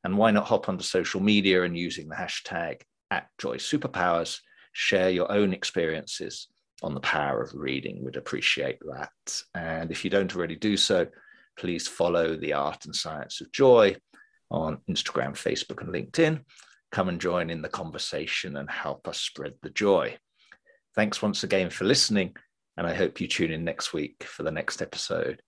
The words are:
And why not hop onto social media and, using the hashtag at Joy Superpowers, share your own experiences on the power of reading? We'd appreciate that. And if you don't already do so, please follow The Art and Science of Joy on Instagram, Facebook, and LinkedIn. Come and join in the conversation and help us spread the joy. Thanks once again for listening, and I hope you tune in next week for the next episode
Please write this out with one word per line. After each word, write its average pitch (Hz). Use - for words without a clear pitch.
And 95
why 110
not 104
hop 107
onto 92
social -
media 98
and, 87
using 82
the 78
hashtag 85
at -
Joy -
Superpowers, 90
share 92
your 90
own 101
experiences -
on 76
the 69
power 71
of 67
reading? 67
We'd 65
appreciate -
that. -
And 82
if -
you 95
don't 95
already 85
do 104
so, 90
please 87
follow 85
The 78
Art 73
and 73
Science -
of -
Joy 117
on 80
Instagram, 69
Facebook, -
and -
LinkedIn. 156
Come 92
and 87
join 87
in 82
the 78
conversation 78
and 71
help -
us -
spread 71
the 80
joy. 98
Thanks 107
once 104
again 92
for -
listening, 104
and 87
I 85
hope 87
you -
tune -
in 80
next -
week 76
for -
the 78
next 78
episode -